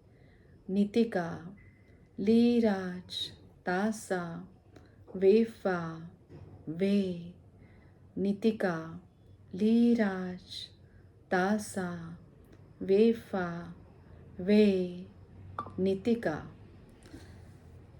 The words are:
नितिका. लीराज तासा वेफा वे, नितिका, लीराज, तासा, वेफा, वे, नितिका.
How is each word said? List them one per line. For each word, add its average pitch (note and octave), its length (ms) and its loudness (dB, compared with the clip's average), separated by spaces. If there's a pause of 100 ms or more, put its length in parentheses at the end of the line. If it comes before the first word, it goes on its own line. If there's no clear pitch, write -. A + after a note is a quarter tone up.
(680)
नितिका. F#3+ 840 -2 (680)
लीराज G#3 1120 0 (360)
तासा F#3 800 -4 (680)
वेफा F#3 920 2 (600)
वे, F3 680 -2 (840)
नितिका, F3+ 840 -2 (540)
लीराज, G3+ 840 2 (920)
तासा, F3+ 840 -2 (680)
वेफा, F3+ 920 0 (680)
वे, F#3 680 4 (720)
नितिका. F#3+ 720 -2 (1500)